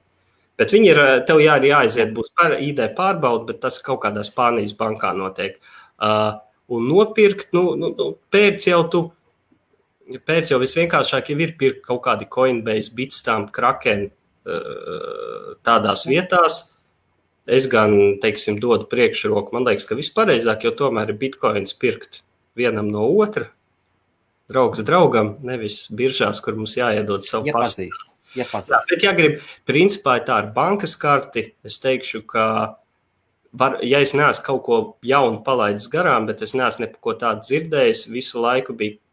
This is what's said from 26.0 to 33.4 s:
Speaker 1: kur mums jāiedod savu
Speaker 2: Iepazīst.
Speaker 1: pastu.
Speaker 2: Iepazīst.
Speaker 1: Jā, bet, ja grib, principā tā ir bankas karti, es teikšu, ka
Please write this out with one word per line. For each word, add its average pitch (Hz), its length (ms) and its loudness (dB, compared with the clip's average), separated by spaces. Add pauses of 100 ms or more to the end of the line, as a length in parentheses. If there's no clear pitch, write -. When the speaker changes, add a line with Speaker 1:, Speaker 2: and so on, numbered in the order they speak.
Speaker 1:
kur 107 160 -6
mums 107 160 -8
jāiedod 104 480 -2
savu 113 240 -4
Speaker 2:
Iepazīst. 117 480 -4
Speaker 1:
pastu. - 160 -20 (240)
Speaker 2:
Iepazīst. 123 380 -6
Speaker 1:
Jā, 120 160 4
bet, 175 160 0
ja 196 100 2
grib, 151 240 2 (240)
principā 139 560 2
tā 117 240 0
ir 104 80 -10
bankas 170 480 -2
karti, 139 460 -2 (180)
es 110 160 -10
teikšu, 127 480 -4
ka 110 160 0 (1120)